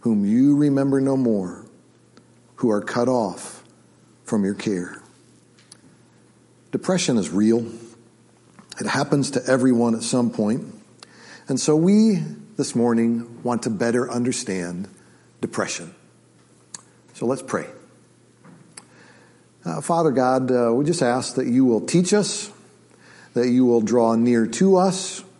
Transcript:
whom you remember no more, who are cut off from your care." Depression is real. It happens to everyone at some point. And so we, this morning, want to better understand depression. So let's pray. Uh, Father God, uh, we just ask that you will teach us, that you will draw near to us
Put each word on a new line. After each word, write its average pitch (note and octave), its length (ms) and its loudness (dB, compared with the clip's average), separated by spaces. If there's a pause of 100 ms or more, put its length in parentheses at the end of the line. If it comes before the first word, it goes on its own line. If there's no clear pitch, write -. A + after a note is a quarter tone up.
whom G#2+ 240 0
you C3 320 4
remember C#3 440 2
no C3+ 160 0
more, G#2+ 500 -2 (880)
who A#2+ 140 0
are G#2 100 0
cut A#2+ 280 -2
off A2+ 560 -4 (580)
from G#2+ 220 -2
your G2+ 100 -2
care." F2+ 480 -6 (1700)
Depression E3+ 480 -2
is E2+ 120 -2
real. A2 360 2 (1120)
It A2 60 -6
happens C#3 460 -2
to B2 120 -4
everyone A#2+ 520 2
at A2+ 80 -8
some A#2+ 260 0
point. A2+ 340 -2 (840)
And C3 100 -2
so D3+ 160 0
we, G3 480 4 (340)
this C3+ 200 -4
morning, A#2 680 0
want A#2+ 220 -4
to - 60 -2
better B2 380 0
understand G2 800 -6 (520)
depression. - 540 -8 (1200)
So - 120 -6
let's C3 160 -4
pray. E2+ 240 -6 (2000)
Uh, D#3+ 160 -8
Father E3 300 0
God, B2+ 400 2
uh, A#2+ 240 2
we C#3 100 0
just E3+ 180 0
ask B2 340 -2
that B2+ 100 -2
you B2+ 180 4
will A2+ 160 4
teach F3+ 320 0
us, - 380 -2 (840)
that B2 160 0
you B2+ 160 4
will A#2 160 6
draw A2+ 340 2
near A#2 320 2
to F#3+ 300 4
us F#3 480 0 (160)